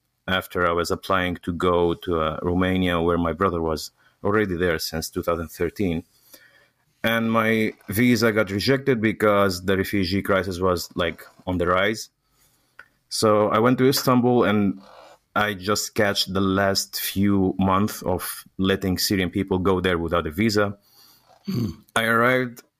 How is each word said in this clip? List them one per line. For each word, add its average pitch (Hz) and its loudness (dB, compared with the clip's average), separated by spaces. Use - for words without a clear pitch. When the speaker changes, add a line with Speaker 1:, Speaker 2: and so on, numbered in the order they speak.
Speaker 1:
after 92 -2
I 85 2
was 85 0
applying 90 -2
to 92 -6
go 87 2
to, 85 -4
uh, 78 -4
Romania, 90 0
where 85 2
my 82 0
brother 85 -2
was 80 -4
already 101 0
there 82 0
since - -8
two 90 -6
thousand 85 -2
thirteen. 85 -4
And 113 0
my 110 0
visa 117 2
got 104 0
rejected 123 0
because 101 2
the 95 0
refugee 95 0
crisis 92 -2
was, 90 0
like, 85 -4
on 92 -2
the 85 0
rise. 98 0
So 107 2
I 85 0
went 127 2
to 131 4
Istanbul 123 2
and 101 0
I 104 0
just 95 -4
catch 101 0
the 95 -2
last 98 0
few 98 2
months 95 0
of - -6
letting 95 0
Syrian 95 0
people 95 -2
go 90 2
there 90 2
without 82 -2
a 78 -8
visa. 101 0
Speaker 2:
Mm. 117 -6
Speaker 1:
I 113 0
arrived 120 2